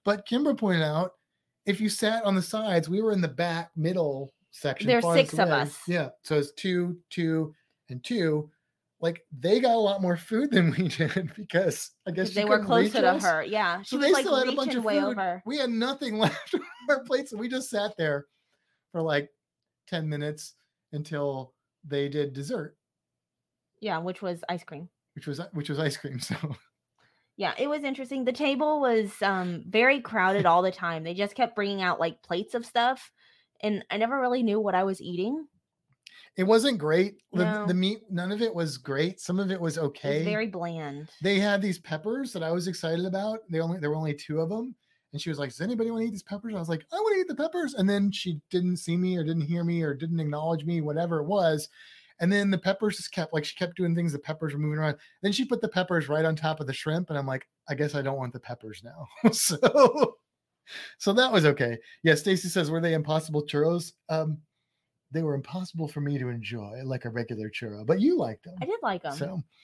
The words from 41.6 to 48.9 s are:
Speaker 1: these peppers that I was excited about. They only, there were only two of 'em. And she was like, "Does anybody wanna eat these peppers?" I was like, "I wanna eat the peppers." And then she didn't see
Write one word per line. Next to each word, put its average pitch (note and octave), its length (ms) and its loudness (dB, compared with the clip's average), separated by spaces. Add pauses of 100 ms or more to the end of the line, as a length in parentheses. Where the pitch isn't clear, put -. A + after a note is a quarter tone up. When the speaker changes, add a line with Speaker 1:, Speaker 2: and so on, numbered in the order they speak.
Speaker 1:
these F#3+ 160 -2
peppers A3+ 560 -6
that E3+ 100 -4
I D#3+ 80 0
was F3 160 -2
excited E3+ 380 -2
about. G3+ 340 -4 (100)
They D#3+ 100 0
only, E3+ 200 -2
there D3 100 -2
were D3+ 60 -2
only D#3 180 -2
two D3+ 260 -4
of E3 120 -2
'em. A#3 240 -6 (360)
And C#3+ 100 -8
she E3+ 80 -6
was D3 80 -4
like, C#3+ 120 -4
"Does A#2+ 120 -16
anybody A3+ 280 -2
wanna A3+ 160 -2
eat A#3 60 -4
these F#3+ 120 -12
peppers?" G#3 300 -8
I F#3+ 60 -6
was D#3+ 100 -6
like, D#3+ 220 -4
"I E4 80 -4
wanna G#4+ 200 2
eat F#4 80 -2
the D#4+ 80 -6
peppers." D#4+ 380 -2
And G3 160 2
then G3+ 220 2
she E3 380 -6
didn't F3+ 280 0
see E3+ 180 -2